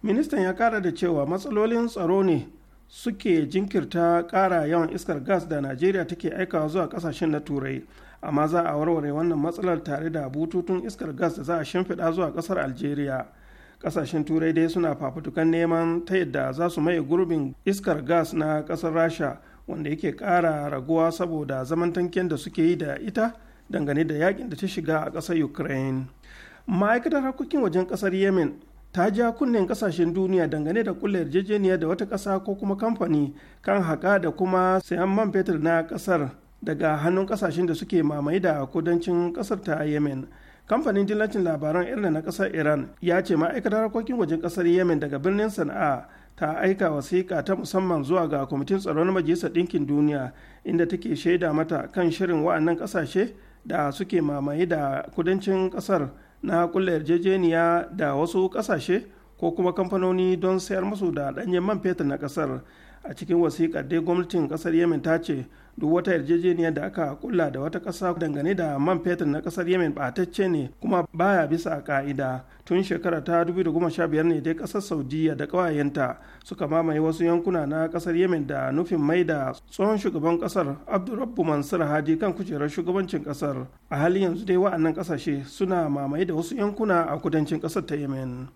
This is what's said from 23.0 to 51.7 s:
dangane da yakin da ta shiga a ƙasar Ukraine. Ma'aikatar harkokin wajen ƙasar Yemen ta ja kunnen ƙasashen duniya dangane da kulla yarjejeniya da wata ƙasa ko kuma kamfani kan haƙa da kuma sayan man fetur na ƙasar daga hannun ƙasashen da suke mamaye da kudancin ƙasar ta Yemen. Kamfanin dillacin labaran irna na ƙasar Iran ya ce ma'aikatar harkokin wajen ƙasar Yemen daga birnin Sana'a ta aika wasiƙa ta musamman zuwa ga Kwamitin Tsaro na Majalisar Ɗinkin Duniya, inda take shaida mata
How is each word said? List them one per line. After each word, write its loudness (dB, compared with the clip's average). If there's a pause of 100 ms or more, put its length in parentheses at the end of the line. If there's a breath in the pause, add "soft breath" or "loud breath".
dangane 0
da -2
yakin 0
da -8
ta -6
shiga -2
a -8
ƙasar -2
Ukraine. -2 (600 loud breath)
Ma'aikatar 2
harkokin -2
wajen 2
ƙasar -2
Yemen 2 (320)
ta 2
ja 2
kunnen 2
ƙasashen 0
duniya 2
dangane 0
da -2
kulla -2
yarjejeniya 2
da -2
wata -2
ƙasa -2
ko -4
kuma -2
kamfani 0 (280 loud breath)
kan 2
haƙa 2
da 0
kuma 2
sayan -2
man 2
fetur 0
na 2
ƙasar -2 (320)
daga 0
hannun 2
ƙasashen 0
da 0
suke 0
mamaye 0
da 0
kudancin 0
ƙasar -4
ta -2
Yemen. 0 (400 loud breath)
Kamfanin 2
dillacin 0
labaran 0
irna -2
na 0
ƙasar -4
Iran 0 (120)
ya 2
ce 0
ma'aikatar 0
harkokin -4
wajen 0
ƙasar -2
Yemen 4
daga -4
birnin 2
Sana'a -2 (300 loud breath)
ta -2
aika 2
wasiƙa 0
ta 2
musamman 0
zuwa 2
ga -2
Kwamitin -2
Tsaro 0
na 2
Majalisar 2
Ɗinkin 0
Duniya, 2 (340 loud breath)
inda 2
take -2
shaida 2
mata 0